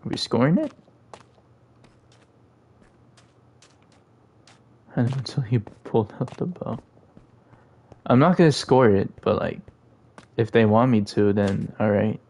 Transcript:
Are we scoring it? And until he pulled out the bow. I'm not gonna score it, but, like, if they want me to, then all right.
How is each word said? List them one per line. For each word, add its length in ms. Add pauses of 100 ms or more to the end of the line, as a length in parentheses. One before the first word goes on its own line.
Are 40
we 100
scoring 400
it? 140 (4000)
And 220
until 280
he 160 (240)
pulled 360
out 160
the 100
bow. 320 (1300)
I'm 140
not 180
gonna 160
score 380
it, 180 (140)
but, 160
like, 220 (760)
if 140
they 160
want 240
me 120
to, 300
then 480
all 100
right. 400